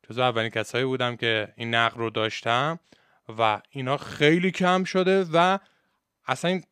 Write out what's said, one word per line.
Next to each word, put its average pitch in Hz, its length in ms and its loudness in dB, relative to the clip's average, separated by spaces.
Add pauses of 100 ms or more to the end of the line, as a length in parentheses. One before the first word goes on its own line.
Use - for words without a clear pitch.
جزو 120 140 -2
اولین 113 280 0
کسایی 117 340 -2
بودم 123 320 -2
که 110 400 -2
این 117 180 -4
نقد 117 220 2
رو 113 140 -4
داشتم 117 680 -2 (600)
و 107 320 2
اینا 135 260 -4
خیلی 170 540 2
کم 185 340 2
شده 190 480 2
و 180 260 4 (680)
اصلاً 170 340 -2 (120)